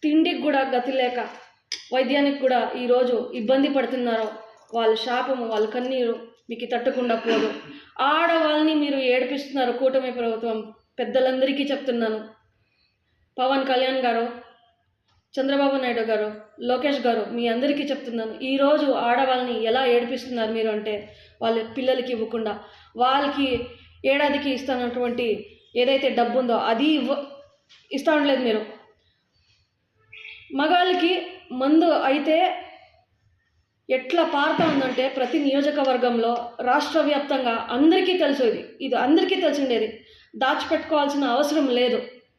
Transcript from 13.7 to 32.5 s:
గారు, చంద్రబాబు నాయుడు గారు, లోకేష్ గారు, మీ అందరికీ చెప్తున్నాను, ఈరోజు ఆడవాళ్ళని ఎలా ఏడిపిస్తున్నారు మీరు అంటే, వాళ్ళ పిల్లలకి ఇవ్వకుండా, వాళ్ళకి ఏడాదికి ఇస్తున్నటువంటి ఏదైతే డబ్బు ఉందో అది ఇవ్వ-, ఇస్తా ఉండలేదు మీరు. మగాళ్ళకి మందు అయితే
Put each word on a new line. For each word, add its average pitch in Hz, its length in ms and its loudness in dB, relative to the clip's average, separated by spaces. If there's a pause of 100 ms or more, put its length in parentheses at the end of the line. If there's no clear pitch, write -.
గారు, 240 320 0 (1080)
చంద్రబాబు 277 360 2
నాయుడు 240 260 -2
గారు, 214 400 -2 (180)
లోకేష్ 254 400 0
గారు, 220 300 0
మీ 240 180 -2
అందరికీ 277 360 0
చెప్తున్నాను, 233 600 -6
ఈరోజు 277 480 2
ఆడవాళ్ళని 247 720 0
ఎలా 247 220 2
ఏడిపిస్తున్నారు 240 640 0
మీరు 220 180 -2
అంటే, 208 460 -6 (260)
వాళ్ళ 226 320 -2
పిల్లలకి 254 380 -2
ఇవ్వకుండా, 220 480 -4 (380)
వాళ్ళకి 269 680 0 (400)
ఏడాదికి 285 460 2
ఇస్తున్నటువంటి 240 1080 -4 (160)
ఏదైతే 269 340 2
డబ్బు 233 300 0
ఉందో 240 140 0
అది 226 320 0
ఇవ్వ-, 285 380 0 (680)
ఇస్తా 277 220 2
ఉండలేదు 285 300 2
మీరు. 220 220 0 (1900)
మగాళ్ళకి 349 720 2 (240)
మందు 285 340 4
అయితే 311 800 2 (1300)